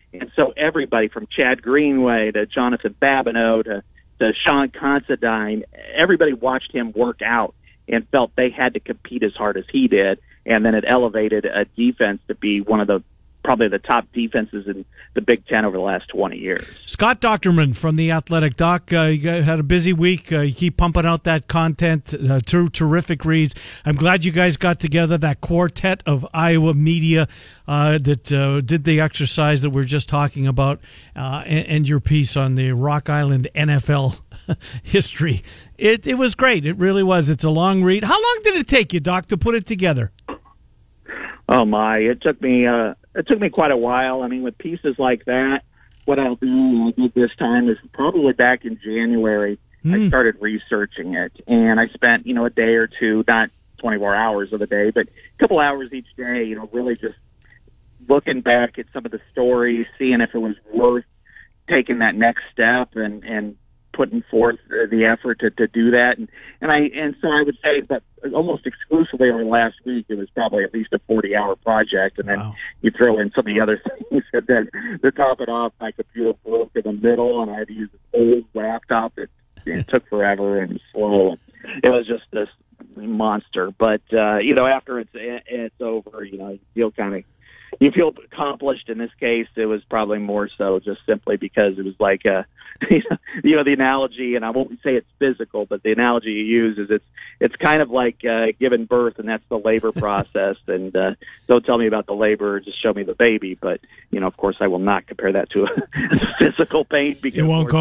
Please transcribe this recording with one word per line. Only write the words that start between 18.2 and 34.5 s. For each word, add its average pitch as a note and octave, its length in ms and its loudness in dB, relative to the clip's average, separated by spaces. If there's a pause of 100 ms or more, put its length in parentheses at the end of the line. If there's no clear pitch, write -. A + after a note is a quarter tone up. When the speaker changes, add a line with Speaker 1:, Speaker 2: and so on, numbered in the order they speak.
Speaker 2:
Doc, F3 380 0
uh, E3 100 2
you D#3 160 2
got, E3+ 240 -2
had D#3+ 160 2
a D3+ 40 -2
busy F3 280 2
week. F3 400 0
Uh, D#3 100 2
you C#3+ 120 0
keep E3+ 240 -2
pumping E3+ 280 2
out E3 200 0
that D#3+ 240 0
content, D#3+ 640 0
uh, C3+ 260 0
two F3 300 2
terrific E3 560 0
reads. D#3+ 280 2 (320)
I'm D3+ 100 2
glad E3+ 280 2
you F3+ 80 0
guys F3 240 2
got F3 240 0
together, E3 380 2
that D3 240 -2
quartet F3 640 0
of C#3 280 0
Iowa D#3+ 400 4
media, D#3+ 540 2 (400)
uh, D3 320 2
that, C#3 320 -2
uh, C#3 300 2
did C#3+ 240 -2
the D#3 160 4
exercise D3 600 0
that C#3+ 100 0
we're C3+ 120 0
just C3+ 240 -2
talking C#3+ 400 0
about, C3+ 320 0 (360)
uh, C3+ 300 -8
and, D#3 220 0
and D3+ 220 0
your D3 100 2
piece D3 380 2
on C3+ 180 0
the C3 160 0
Rock C#3+ 380 0
Island C#3 440 0
N D3+ 160 0
F C#3+ 200 2
L C#3 260 0 (320)
<laughs> F#3 80 -2 (280)